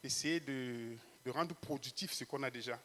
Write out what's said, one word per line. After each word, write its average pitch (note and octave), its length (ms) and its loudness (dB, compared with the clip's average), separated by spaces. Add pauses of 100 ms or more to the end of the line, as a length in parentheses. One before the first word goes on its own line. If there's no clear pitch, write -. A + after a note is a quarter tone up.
essayer D3+ 380 4
de, B2 560 -2 (300)
de B2+ 40 0
rendre D#3+ 240 2
productif - 580 -4
ce - 120 -2
qu'on C#3 180 -2
a C3 80 2
déjà A#2+ 340 -4